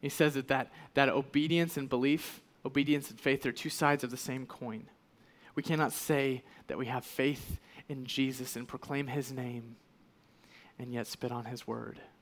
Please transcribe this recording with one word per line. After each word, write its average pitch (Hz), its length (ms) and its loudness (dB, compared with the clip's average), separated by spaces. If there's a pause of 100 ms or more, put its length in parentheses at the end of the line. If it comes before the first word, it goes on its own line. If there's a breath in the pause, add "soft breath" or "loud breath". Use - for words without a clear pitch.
He 143 80 -4
says 151 240 4
that, 135 140 -2
that, 131 240 2 (240 loud breath)
that 139 120 8
obedience 151 680 2
and 139 100 -4
belief, 131 540 2 (240)
obedience 143 460 2
and 110 80 -16
faith 139 260 2
are 127 60 2
two - 180 -4
sides 147 340 4
of 123 60 -4
the 127 80 -8
same 127 300 -6
coin. 113 420 -10 (640 loud breath)
We 151 80 -2
cannot 156 320 2
say 135 480 2 (240 loud breath)
that - 140 -6
we 127 80 -2
have 127 180 -4
faith - 540 0 (280 loud breath)
in 135 200 -8
Jesus 131 480 -2
and 120 120 -8
proclaim 139 380 -4
his 131 260 -4
name 120 440 -8 (1040 loud breath)
and 123 120 -8
yet 120 140 -2
spit - 260 -6
on 120 140 -6
his 120 220 -8
word. 117 320 -8 (220)